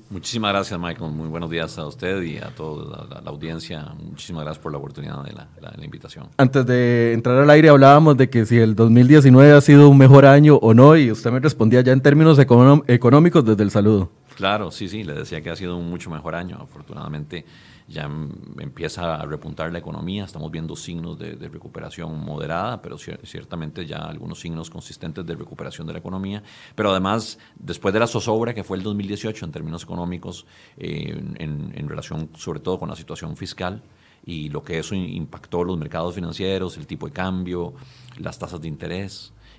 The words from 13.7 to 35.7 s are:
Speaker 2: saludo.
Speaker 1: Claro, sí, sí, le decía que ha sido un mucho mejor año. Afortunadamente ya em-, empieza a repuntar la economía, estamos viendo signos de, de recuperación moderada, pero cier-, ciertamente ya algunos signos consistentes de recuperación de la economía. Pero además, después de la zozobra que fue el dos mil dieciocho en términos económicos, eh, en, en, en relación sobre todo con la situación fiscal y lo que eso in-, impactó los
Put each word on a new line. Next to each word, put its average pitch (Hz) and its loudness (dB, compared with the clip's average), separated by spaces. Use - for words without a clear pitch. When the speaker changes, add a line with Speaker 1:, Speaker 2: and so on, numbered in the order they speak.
Speaker 2:
saludo. 101 0
Speaker 1:
Claro, 98 -6
sí, 95 -14
sí, 107 -12
le 76 -12
decía 78 -12
que 85 -12
ha 82 -12
sido 87 -10
un 85 -10
mucho 87 -14
mejor 80 -12
año. 85 -14
Afortunadamente 76 -16
ya - -16
em-, 73 -14
empieza 78 -12
a 76 -14
repuntar 78 -14
la 85 -12
economía, 82 -14
estamos 80 -16
viendo 80 -14
signos 82 -16
de, 80 -18
de 82 -20
recuperación 80 -18
moderada, 78 -10
pero - -20
cier-, - -20
ciertamente 80 -16
ya 78 -14
algunos 80 -16
signos 80 -14
consistentes 82 -18
de 82 -12
recuperación 80 -18
de 82 -16
la 82 -16
economía. 95 -14
Pero 104 -2
además, 95 -4
después - -8
de 107 0
la 117 0
zozobra 113 -6
que 101 -12
fue 92 -10
el 92 -10
dos 104 -10
mil 101 -10
dieciocho 104 -12
en 80 -14
términos 80 -14
económicos, 90 -14
eh, 78 -12
en, 76 -14
en, 76 -12
en 76 -14
relación 78 -14
sobre 78 -14
todo 92 -8
con 85 -12
la - -14
situación 80 -18
fiscal 95 -14
y 78 -14
lo 73 -12
que 82 -10
eso 80 -12
in-, 90 -10
impactó 87 -10
los 92 -8